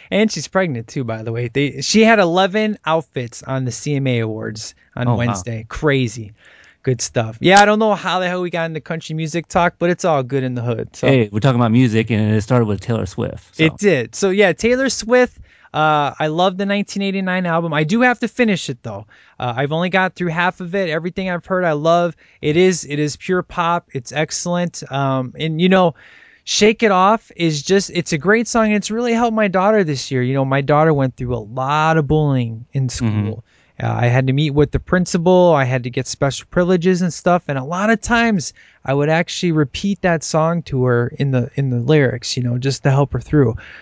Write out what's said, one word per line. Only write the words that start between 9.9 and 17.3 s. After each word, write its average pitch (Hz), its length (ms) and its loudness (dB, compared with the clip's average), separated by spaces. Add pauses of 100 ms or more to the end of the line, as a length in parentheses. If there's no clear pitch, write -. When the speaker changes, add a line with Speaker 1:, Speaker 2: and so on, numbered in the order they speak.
Speaker 1:
it's 175 140 -2
all 147 180 2
good 131 200 -2
in 127 120 -4
the 120 80 -6
hood. 117 320 -6
So. - 100 -4
Speaker 2:
Hey, 127 260 4
we're 104 100 -2
talking 127 180 4
about 117 120 2
music, 113 380 4
and 107 240 2
it 107 80 2
started 120 240 2
with 101 160 -2
Taylor 107 240 -4
Swift, - 520 -8
so. 160 80 2
Speaker 1:
It 156 120 0
did. 143 380 0
So, 190 160 -2
yeah, 196 220 4
Taylor 247 360 0
Swift, 247 480 0 (380)
uh, 151 420 2
I 156 80 -2
love 180 320 0
the 196 80 -2
nineteen 202 380 -4
eighty-nine 185 420 -2